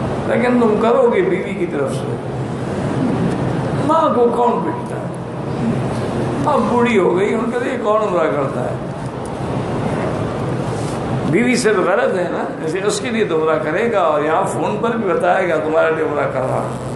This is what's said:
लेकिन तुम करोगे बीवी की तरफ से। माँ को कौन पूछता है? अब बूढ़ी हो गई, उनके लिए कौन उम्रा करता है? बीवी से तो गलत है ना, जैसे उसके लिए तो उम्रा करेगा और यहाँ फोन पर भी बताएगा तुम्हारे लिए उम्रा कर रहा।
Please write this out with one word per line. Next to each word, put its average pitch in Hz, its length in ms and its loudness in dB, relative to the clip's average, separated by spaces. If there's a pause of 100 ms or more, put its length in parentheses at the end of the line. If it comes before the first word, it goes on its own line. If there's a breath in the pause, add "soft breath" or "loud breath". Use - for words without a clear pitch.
(300)
लेकिन 240 320 4
तुम 208 200 4
करोगे 233 400 4
बीवी 180 340 0
की 175 100 0
तरफ 139 260 -2
से। - 160 -4 (1800)
माँ 311 280 2
को 240 100 4
कौन 233 260 2
पूछता - 440 -4
है? - 140 -6 (1400)
अब 220 240 2
बूढ़ी 240 260 4
हो 175 140 4
गई, 208 240 2
उनके 247 300 -2
लिए 262 120 -2
कौन 220 240 2
उम्रा 180 220 0
करता 143 380 0
है? 120 320 -4 (2500)
बीवी 233 260 4
से 214 160 2
तो 180 100 2
गलत 202 320 2
है 175 160 0
ना, 170 340 -4
जैसे 160 140 -2
उसके 208 300 -2
लिए 220 160 0
तो 160 120 0
उम्रा 156 180 2
करेगा 185 460 0
और 151 240 2
यहाँ 170 180 2
फोन 202 380 -2
पर 226 160 0
भी 196 160 0
बताएगा 175 440 2
तुम्हारे 160 380 2
लिए 156 100 0
उम्रा 147 180 0
कर 135 160 -2
रहा। 127 560 -2